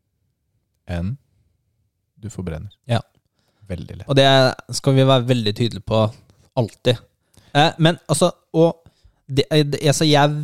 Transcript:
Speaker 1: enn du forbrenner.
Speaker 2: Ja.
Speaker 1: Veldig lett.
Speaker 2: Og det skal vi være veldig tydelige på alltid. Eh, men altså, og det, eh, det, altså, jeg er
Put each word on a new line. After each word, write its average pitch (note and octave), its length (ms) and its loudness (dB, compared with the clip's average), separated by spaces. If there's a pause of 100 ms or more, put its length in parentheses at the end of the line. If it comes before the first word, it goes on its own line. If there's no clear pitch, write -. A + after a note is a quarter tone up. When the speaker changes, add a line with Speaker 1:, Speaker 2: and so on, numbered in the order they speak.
(880)
Speaker 1:
enn F#2 300 -8 (1000)
du G2 120 -16
forbrenner. F2 420 -12 (160)
Speaker 2:
Ja. A#2 140 -2 (600)
Speaker 1:
Veldig - 340 -14
lett. - 120 -18
Speaker 2:
Og C#3 80 0
det C3+ 100 6 (500)
skal C#3 160 0
vi C3+ 100 4
være C3 220 2
veldig A#2 300 0
tydelige A2 300 -4
på A2 180 0 (540)
alltid. A#2+ 400 -2 (580)
Eh, D3+ 240 2
men D#3+ 180 2 (100)
altså, E3+ 240 0 (220)
og E3 300 2 (460)
det, C3+ 200 -2
eh, D3+ 160 2
det, C#3+ 160 -6
altså, D3+ 240 0
jeg D3 160 4
er D3+ 220 0